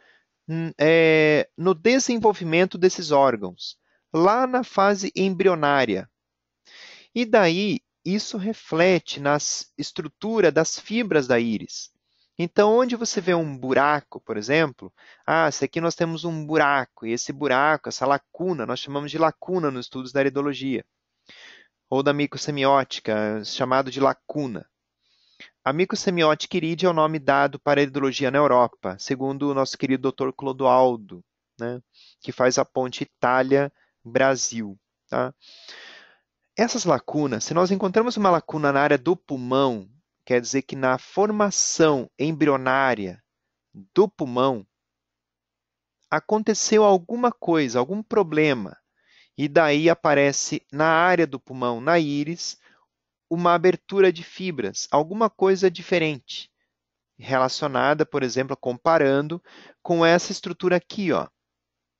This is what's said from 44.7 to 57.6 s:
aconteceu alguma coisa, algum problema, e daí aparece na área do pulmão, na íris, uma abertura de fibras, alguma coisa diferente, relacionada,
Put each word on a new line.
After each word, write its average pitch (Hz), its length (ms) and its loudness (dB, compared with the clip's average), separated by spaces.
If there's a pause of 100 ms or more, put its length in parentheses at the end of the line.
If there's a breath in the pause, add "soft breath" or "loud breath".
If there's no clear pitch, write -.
aconteceu 214 760 0
alguma 214 480 2
coisa, 147 460 0
algum 170 240 -2
problema, 151 760 0 (640 soft breath)
e 143 100 -2
daí 151 420 4
aparece 143 800 0
na 151 160 0
área 170 400 2
do 131 120 -10
pulmão, 123 400 -6
na 165 200 2
íris, 147 580 -6 (720 soft breath)
uma 170 240 2
abertura 185 580 4
de 165 120 -4
fibras, 131 680 -8
alguma 180 400 0
coisa 190 400 2
diferente, 160 800 -4 (680)
relacionada, 131 880 0